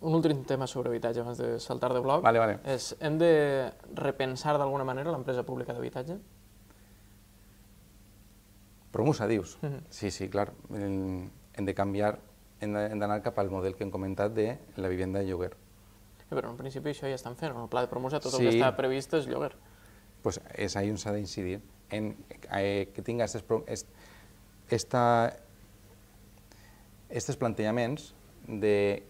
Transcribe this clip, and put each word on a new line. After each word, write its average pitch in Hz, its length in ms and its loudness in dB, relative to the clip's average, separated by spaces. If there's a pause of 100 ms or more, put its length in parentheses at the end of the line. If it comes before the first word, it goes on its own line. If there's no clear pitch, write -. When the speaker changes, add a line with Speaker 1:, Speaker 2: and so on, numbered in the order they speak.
Speaker 1:
un 160 140 2
últim 156 300 4
tema 135 220 0
sobre 123 240 -2
habitatge 117 300 0
abans 117 180 -4
de 117 220 -2
saltar 127 320 -2
de 127 80 2
bloc. 139 220 2
Speaker 2:
Vale, 117 160 8
vale. 110 260 4
Speaker 1:
És, 131 360 -4
hem 156 180 0
de 147 540 6 (220)
repensar 139 640 0
d'alguna 139 260 0
manera 131 260 -2
l'empresa 127 340 -2
pública 123 280 -6
d'habitatge? 127 460 -6 (2750)
Speaker 2:
Promusa, 117 360 2
dius? 104 360 0
Speaker 1:
Mhm. 143 180 -6 (100)
Speaker 2:
Sí, 101 200 -6
sí, 95 180 -6
clar. 101 240 -2 (200)
Hem, 95 580 -4 (240)
hem 104 120 -4
de 95 80 0
canviar, 101 440 0 (420)
hem 104 120 -4
de, 104 140 0
hem 107 120 -4
d'anar 104 240 0
cap 117 160 -2
al 98 120 0
model 95 260 -2
que 107 80 -6
hem 98 60 -6
comentat 98 440 -2
de 113 240 0 (180)
la 95 120 -2
vivenda 92 320 0
de 98 60 -2
lloguer. 90 260 -4 (800)
Speaker 1:
Eh, 151 40 -4
però 120 160 -4
en 120 60 -12
principi 135 340 -6
això 139 180 -6
ja 139 60 -4
estan 123 220 -10
fent. 147 180 -6
En 120 80 -8
el 113 60 -8
pla 123 140 2
de 120 60 0
Promusa 131 320 -2
tot 127 140 -2
el 127 60 2
Speaker 2:
Sí. 120 80 6
Speaker 1:
que 113 100 6
està 127 180 6
previst 131 380 0
és 131 120 2
lloguer. 131 260 -2 (720)
Speaker 2:
Pues 98 180 0 (140)
és 101 220 -2
ahí 101 140 2
on 107 80 -2
s'ha 104 140 -4
d'incidir, 101 480 -4 (300)
en, 107 260 -4 (360)
eh, 98 420 0
que 104 80 -8
tinga 117 220 0
estes 107 180 -4
pro-, 113 240 0
est-, 110 200 -8 (840)
esta, 120 680 4 (1700)
estes 131 280 -4
plantejaments 117 800 0 (320)
de 101 640 4